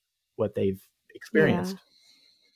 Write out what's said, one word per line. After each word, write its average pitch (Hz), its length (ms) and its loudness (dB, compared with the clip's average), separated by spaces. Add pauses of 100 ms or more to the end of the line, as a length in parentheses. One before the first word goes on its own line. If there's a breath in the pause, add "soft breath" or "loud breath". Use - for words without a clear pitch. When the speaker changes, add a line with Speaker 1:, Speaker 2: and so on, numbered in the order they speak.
(360)
Speaker 1:
what 104 180 -4
they've 98 260 -2
Speaker 2:
Yeah. - 360 -20
Speaker 1:
experienced. 180 600 0 (800)